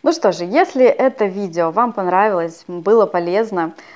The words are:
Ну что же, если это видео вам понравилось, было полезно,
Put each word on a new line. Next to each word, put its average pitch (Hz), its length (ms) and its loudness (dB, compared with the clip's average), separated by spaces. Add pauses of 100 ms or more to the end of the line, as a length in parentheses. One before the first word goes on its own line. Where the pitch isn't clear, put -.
Ну 285 60 2
что 240 220 0
же, 170 120 -8
если 254 400 2
это 233 420 2
видео 180 440 -2
вам 220 220 0
понравилось, 185 760 0
было 190 400 2
полезно, 175 680 -4 (240)